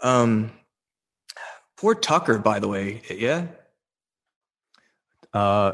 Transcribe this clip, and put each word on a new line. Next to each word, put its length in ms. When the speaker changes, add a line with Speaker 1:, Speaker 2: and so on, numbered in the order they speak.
Speaker 1:
Um, 520
poor 200
Tucker, 420
by 220
the 80
way. 420
Yeah. 380
Speaker 2:
Uh, 420